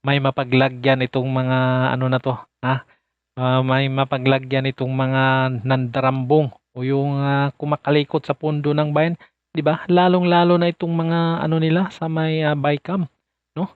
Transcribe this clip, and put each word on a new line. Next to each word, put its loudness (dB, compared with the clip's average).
may 0
mapaglagyan 0
itong -4
mga, 0
ano -2
na 2
to, -2
ha? -2
Ah, 2
may 0
mapaglagyan -2
itong -4
mga 0
nandarambong 0
o -12
yung, -2
ah, 0
kumakalikot -2
sa -4
pundo -2
ng 0
bayan, 2
di -2
ba? 0
Lalong-lalo 4
na 0
itong -4
mga, 0
ano 0
nila, 0
sa -8
may, -2
ah, 0
Bicam, -2
no? -6